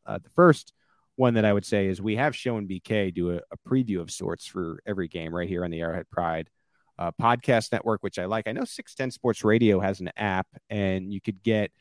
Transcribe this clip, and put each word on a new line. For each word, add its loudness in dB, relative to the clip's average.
uh, -6
the -16
first 6
one 4
that 4
I 4
would 0
say 0
is -4
we -2
have 0
Show -4
and -8
B -8
K -2
do -2
a, -6
a -16
preview 0
of -8
sorts -8
for -8
every -4
game -8
right -4
here -4
on -6
the -6
Arrowhead -6
Pride, -2
uh, -6
podcast 2
network, -2
which -6
I -4
like. -4
I -4
know -6
six -12
ten -4
Sports -2
Radio 6
has -2
an -8
app, -2
and -2
you -8
could -8
get 0